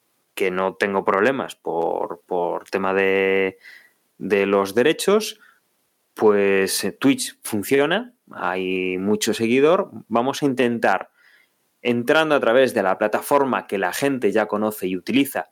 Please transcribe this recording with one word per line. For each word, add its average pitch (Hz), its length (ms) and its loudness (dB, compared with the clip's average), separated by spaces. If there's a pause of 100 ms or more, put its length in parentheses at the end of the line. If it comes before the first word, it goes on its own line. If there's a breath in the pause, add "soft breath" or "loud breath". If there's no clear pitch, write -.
(360)
que 95 160 -2
no 92 240 -2
tengo 98 280 0
problemas 104 520 0
por, 85 680 -4
por 87 440 -4
tema 95 240 -2
de, 95 640 0 (600 loud breath)
de 98 280 0
los 98 300 2
derechos, 165 640 0 (720 soft breath)
pues, 98 720 2
eh, 98 80 -4
Twitch - 500 0
funciona, 147 680 -2 (180)
hay 92 680 -4
mucho 104 360 0
seguidor, 139 560 0 (180)
vamos 120 340 -2
a 151 40 0
intentar, 120 640 0 (720 soft breath)
entrando 143 540 2
a 127 40 4
través 117 340 4
de 107 100 0
la 95 140 0
plataforma 110 720 0
que 101 100 -4
la 90 140 -2
gente 131 400 0
ya 107 160 2
conoce 107 400 -4
y 92 80 -4
utiliza, 107 560 -2